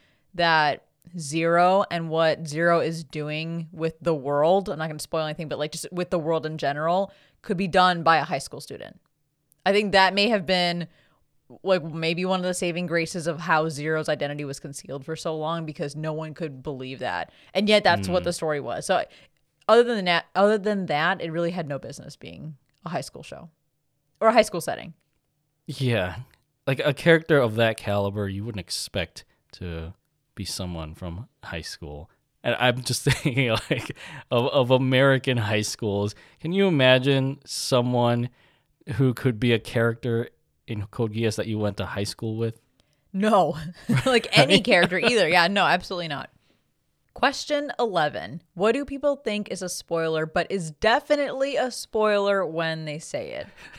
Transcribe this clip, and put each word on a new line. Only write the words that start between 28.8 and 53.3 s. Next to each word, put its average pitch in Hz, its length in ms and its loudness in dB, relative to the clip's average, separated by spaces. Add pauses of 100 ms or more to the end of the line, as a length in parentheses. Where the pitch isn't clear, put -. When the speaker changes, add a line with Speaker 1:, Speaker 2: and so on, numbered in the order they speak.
Speaker 2:
to 82 400 -10 (420)
be 98 100 -8
someone 85 500 -8
from 87 320 -10 (160)
high 85 180 -8
school. 73 480 -14 (340)
And 123 160 -2
I'm 123 240 0
just - 200 -4
<laughs> - 0 -
thinking, 131 460 0 (200)
like, - 260 -6 (360)
of, 120 160 2
of 131 240 2
American 131 640 4
high 107 260 0
schools. 104 520 -2 (240)
Can 160 140 -4
you 196 140 4
imagine 135 800 4
someone 120 840 0 (680)
who 127 180 4
could 113 260 -2
be 120 120 2
a 113 80 4
character 117 720 -2 (380)
in 104 200 -6
Code 113 260 -4
Geass 110 220 0
that 101 120 -4
you 107 120 -2
went 104 180 0
to 98 80 -4
high 101 200 -4
school 110 320 -6
with? 113 240 -4 (500)
Speaker 1:
No. 190 460 2 (220)
<laughs> - 260 0
Like, 254 220 2 (100)
any 135 160 6
Speaker 2:
<laughs> - 20 10
Right? 247 80 6
Speaker 1:
character 180 360 4
either. 226 280 4
Yeah, 170 200 6
no, 196 180 2
absolutely 175 420 0
not. 139 220 -10 (840)
Question 285 640 -2
eleven. 151 640 -2 (120)
What 202 180 2
do 277 140 0
people 277 320 -2
think 208 340 -4
is 180 100 -8
a 185 80 -6
spoiler, 160 560 -2
but 160 240 -2
is 175 220 -4
definitely 269 840 0
a 254 120 0
spoiler 202 760 0
when 160 400 -4
they 151 140 -8
say 113 340 -8